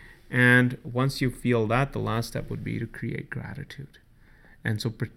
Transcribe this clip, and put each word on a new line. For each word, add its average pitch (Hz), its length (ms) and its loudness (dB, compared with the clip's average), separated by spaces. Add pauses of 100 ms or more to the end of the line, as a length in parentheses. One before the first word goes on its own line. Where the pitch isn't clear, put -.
(300)
And 123 540 6
once 127 380 -2
you 131 100 2
feel 117 360 2
that, 131 260 0
the 113 60 -4
last 110 280 -2
step - 220 -8
would 110 140 -6
be 110 160 -4
to 113 80 -4
create - 420 -8
gratitude. - 680 -12 (640)
And 107 180 0
so, 117 100 0
pr-, - 140 -4 (120)